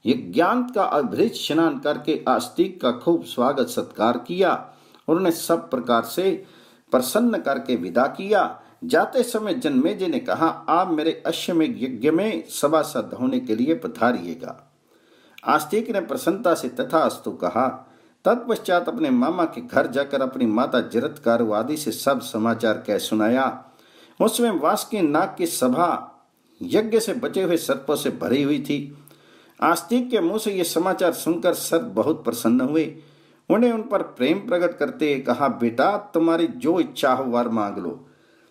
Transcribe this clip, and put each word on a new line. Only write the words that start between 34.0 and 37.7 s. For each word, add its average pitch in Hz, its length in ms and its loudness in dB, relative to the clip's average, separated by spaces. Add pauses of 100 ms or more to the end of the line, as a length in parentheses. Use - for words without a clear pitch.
प्रेम 165 360 0
प्रकट 175 400 0
करते 143 360 0
हुए 131 80 -2
कहा, 135 260 0
"बेटा, 123 500 2
तुम्हारी 165 500 2
जो 135 320 0
इच्छा 131 340 0
हो 131 100 0
वर 120 260 0
मांग 104 280 -2